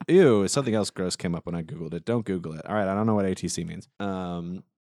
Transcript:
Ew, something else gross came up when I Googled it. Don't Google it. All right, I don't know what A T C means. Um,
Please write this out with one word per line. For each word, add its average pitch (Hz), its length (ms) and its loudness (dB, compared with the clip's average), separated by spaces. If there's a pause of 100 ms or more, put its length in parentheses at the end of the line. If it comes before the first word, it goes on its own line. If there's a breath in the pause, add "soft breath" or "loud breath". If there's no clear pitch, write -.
Ew, 135 400 6
something 127 260 0
else 104 160 0
gross 92 280 -4
came 85 180 -2
up 82 100 -8
when 85 100 -6
I 85 60 -4
Googled 80 320 -10
it. 85 120 -8
Don't 113 200 0
Google 87 280 -4
it. 78 120 -12
All - 100 -4
right, 104 120 2
I 95 80 0
don't 107 100 2
know 110 100 4
what 101 100 2
A 95 100 0
T 92 120 -6
C 87 160 -4
means. 82 240 -10 (120)
Um, 90 640 -6 (180)